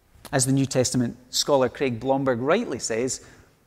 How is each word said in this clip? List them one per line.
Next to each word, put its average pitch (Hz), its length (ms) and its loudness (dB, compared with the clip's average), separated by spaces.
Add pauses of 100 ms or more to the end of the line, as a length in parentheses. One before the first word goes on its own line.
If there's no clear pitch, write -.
(320)
As 135 140 2
the 135 60 2
New 135 140 2
Testament 123 500 0 (140)
scholar 131 380 2
Craig 123 320 -4
Blomberg 135 400 0
rightly 156 400 0
says, 120 400 -4 (460)